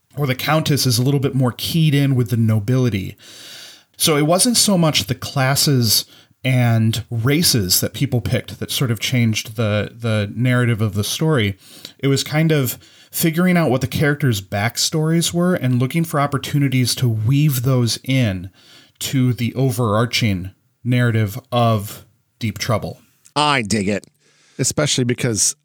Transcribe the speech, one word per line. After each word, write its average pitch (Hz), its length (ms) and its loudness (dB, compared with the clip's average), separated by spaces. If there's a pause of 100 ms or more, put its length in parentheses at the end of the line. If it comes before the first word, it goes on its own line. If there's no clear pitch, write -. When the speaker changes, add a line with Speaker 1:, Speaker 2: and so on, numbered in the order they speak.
(160)
Speaker 1:
Or 143 100 -2
the 127 80 -2
Countess 151 520 0
is 117 120 2
a 127 40 2
little 139 180 2
bit 123 140 -2
more 127 180 2
keyed 156 420 0
in 139 200 2
with 123 160 0
the 120 60 0
nobility. 110 800 0 (800)
So 156 200 0
it 147 60 2
wasn't 190 340 2
so 196 220 2
much 156 260 2
the 127 100 -4
classes 131 920 0 (360)
and 113 680 2
races 117 720 0
that 110 100 -4
people 123 300 -2
picked - 360 -4
that - 120 -8
sort 123 200 -2
of 110 80 -2
changed 113 580 -2
the, 104 380 -2
the 110 400 -2
narrative 120 460 2
of 104 140 0
the 101 100 -2
story. 131 540 0 (400)
It 135 80 -4
was 135 180 2
kind 156 260 0
of 135 280 0 (340)
figuring 175 460 2
out 156 120 2
what - 120 0
the 135 40 0
characters' 143 540 0
backstories 156 920 -2
were 175 200 2
and 127 240 0
looking 131 260 0
for 165 140 -4
opportunities 139 760 0
to 123 160 0
weave 127 540 2
those 123 380 2
in 101 480 -2 (500)
to 127 340 0
the 117 200 -4
overarching 110 1000 0 (300)
narrative 120 560 0 (140)
of 113 540 0 (320)
Deep 110 180 -6
Trouble. 90 460 -4 (340)
Speaker 2:
I 143 240 2
dig 107 260 -2
it, 101 200 -4 (520)
especially 143 460 -2
because 120 500 -2 (100)